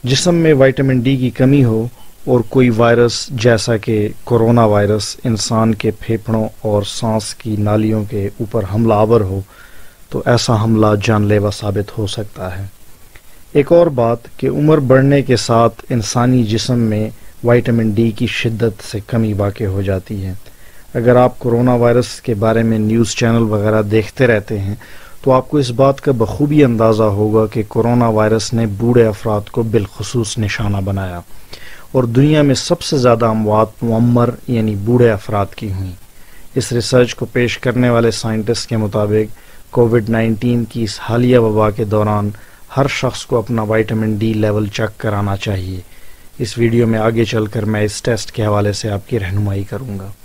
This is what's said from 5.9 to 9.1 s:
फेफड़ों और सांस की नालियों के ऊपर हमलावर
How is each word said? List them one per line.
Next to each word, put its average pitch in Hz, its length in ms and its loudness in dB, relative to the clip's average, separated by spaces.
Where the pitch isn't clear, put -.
फेफड़ों 110 560 -4
और 104 200 0
सांस 110 560 -4
की 110 180 -4
नालियों 107 460 0
के 101 220 -4
ऊपर 110 240 -2
हमलावर 110 580 2